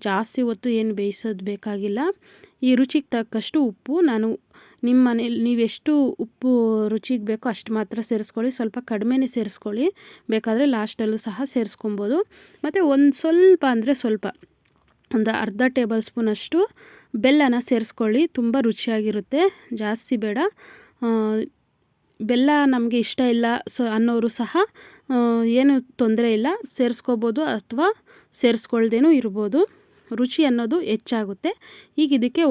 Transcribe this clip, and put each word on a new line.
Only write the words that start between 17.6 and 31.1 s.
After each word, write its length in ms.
ಸೇರಿಸ್ಕೊಳ್ಳಿ, 520
ತುಂಬ 180
ರುಚಿಯಾಗಿರುತ್ತೆ, 720
ಜಾಸ್ತಿ 440
ಬೇಡ. 200
ಆ, 80
ಬೆಲ್ಲ 300
ನಮಗೆ 260
ಇಷ್ಟ 300
ಇಲ್ಲ 160
so 140
ಅನ್ನೋರು 320
ಸಹ, 120
ಆ, 80
ಏನು 140
ತೊಂದರೆ 320
ಇಲ್ಲ, 140
ಸೇರಿಸ್ಕೋಬೋದು 680
ಅಥವಾ 300
ಸೇರಿಸ್ಕೊಳ್ದೇನೂ 760
ಇರ್ಬೋದು. 500
ರುಚಿ 320
ಅನ್ನೋದು 340
ಹೆಚ್ಚಾಗುತ್ತೆ. 640